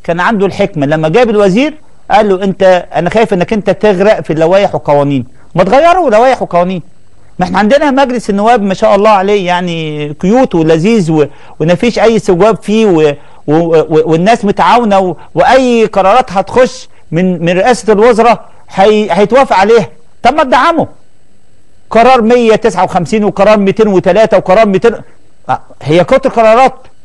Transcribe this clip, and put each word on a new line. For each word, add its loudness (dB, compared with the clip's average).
كان -4
عنده 0
الحكمة -4
لما -2
جاب 2
الوزير 0
قال 2
له: -2
"أنت، 0
أنا -2
خايف 0
إنك -2
أنت -4
تغرق 0
في -6
اللوائح 0
والقوانين، -2
ما 2
تغيروا 2
لوائح 2
وقوانين". -4
ما -4
إحنا -4
عندنا 2
مجلس -2
النواب 0
ما -2
شاء 0
الله 2
عليه، 0
يعني -6
كيوت 0
ولذيذ 0
و-، 2
ومفيش -2
أي -2
استجواب 0
فيه 0
و-، 2
و-، 0
و-، 0
والناس 0
متعاونة 0
و-، -2
وأي 2
قرارات 0
هتخش -2
من، -2
من 0
رئاسة 0
الوزراء 2
هي-، 2
هيتوافق 0
عليها. 2
طب 0
ما 0
تدعمه. 0
قرار 2
مية 2
تسعة -2
وخمسين -4
وقرار 2
ميتين 0
وتلاتة 2
وقرار 2
ميتين، 0
آه، -4
هي 0
كتر 0
قرارات، 2